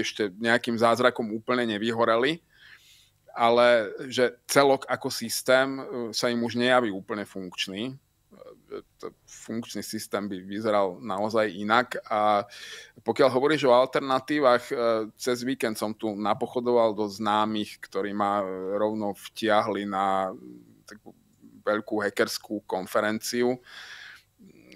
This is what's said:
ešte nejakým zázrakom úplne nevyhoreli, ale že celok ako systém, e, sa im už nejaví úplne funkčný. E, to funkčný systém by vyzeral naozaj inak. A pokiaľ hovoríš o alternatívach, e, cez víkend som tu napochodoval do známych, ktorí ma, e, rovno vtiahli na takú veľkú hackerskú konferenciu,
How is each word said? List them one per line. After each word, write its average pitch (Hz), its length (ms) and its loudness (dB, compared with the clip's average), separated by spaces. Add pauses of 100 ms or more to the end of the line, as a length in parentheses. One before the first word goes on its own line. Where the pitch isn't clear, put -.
ešte - 180 -4 (140)
nejakým 117 400 0
zázrakom 117 560 2
úplne 120 320 -2
nevyhoreli, 117 800 0 (880)
ale 120 560 6 (160)
že 123 400 0
celok 139 400 4
ako 131 240 -4
systém, 131 640 0
e, 135 80 -10 (320)
sa 127 160 0
im 120 160 0
už 110 80 -6
nejaví 120 400 2
úplne 101 320 -8
funkčný. 95 640 -8
E, 135 40 -16 (1080)
to - 80 -12 (160)
funkčný - 560 -10
systém 104 480 -8
by 95 80 -8
vyzeral 101 640 -2
naozaj 107 480 0
inak. 107 560 0
A 107 400 2 (560)
pokiaľ 131 320 4
hovoríš 143 320 2
o 120 80 8
alternatívach, 131 960 2
e, 143 40 -2 (440)
cez 131 240 -2
víkend 123 320 -2
som 107 160 -4
tu 107 240 -4
napochodoval 113 800 0
do 104 160 -2
známych, 107 720 -2
ktorí 101 320 -6
ma, 101 240 0
e, 95 400 -4
rovno 107 400 -2
vtiahli 107 640 0
na 95 480 0 (560)
takú 107 240 -20 (560)
veľkú 107 400 -2
hackerskú 107 640 -2
konferenciu, 110 880 -2 (1160)